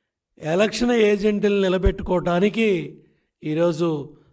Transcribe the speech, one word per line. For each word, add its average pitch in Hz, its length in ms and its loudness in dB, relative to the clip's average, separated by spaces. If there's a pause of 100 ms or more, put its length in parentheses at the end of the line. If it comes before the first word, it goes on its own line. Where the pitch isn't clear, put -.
(380)
ఎలక్షన్ 202 540 0
ఏజెంట్లను 208 680 2
నిలబెట్టుకోవటానికి 180 1400 0 (460)
ఈరోజు 156 720 -2 (180)